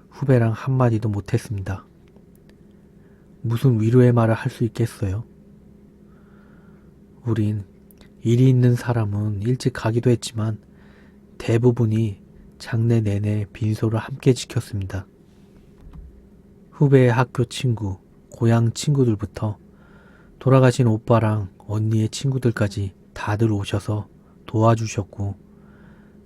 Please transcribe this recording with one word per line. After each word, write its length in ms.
후배랑 420
한마디도 580
못했습니다. 760
무슨 380
위로의 320
말을 220
할 160
수 140
있겠어요? 600
우린 400
일이 260
있는 260
사람은 680
일찍 300
가기도 380
했지만 480
대부분이 800
장례 420
내내 520
빈소를 460
함께 340
지켰습니다. 760
후배의 420
학교 320
친구, 540
고향 420
친구들부터 840
돌아가신 480
오빠랑 720
언니의 500
친구들까지 840
다들 380
오셔서 560
도와주셨고 880